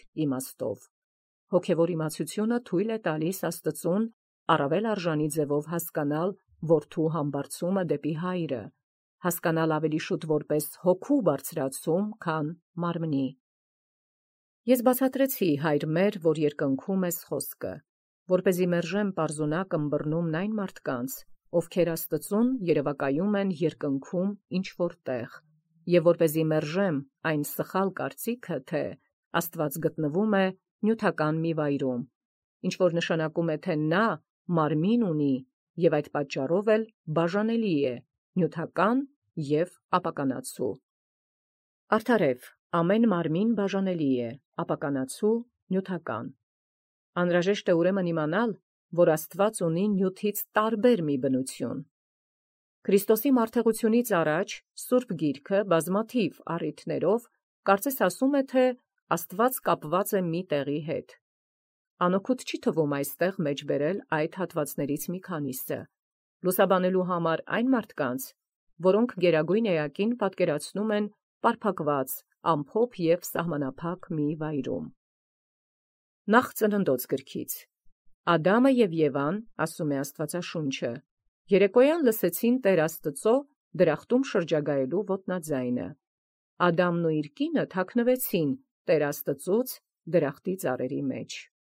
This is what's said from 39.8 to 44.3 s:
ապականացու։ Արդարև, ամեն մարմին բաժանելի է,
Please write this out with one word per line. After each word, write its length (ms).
ապականացու։ 800
Արդարև, 580
ամեն 340
մարմին 480
բաժանելի 640
է, 140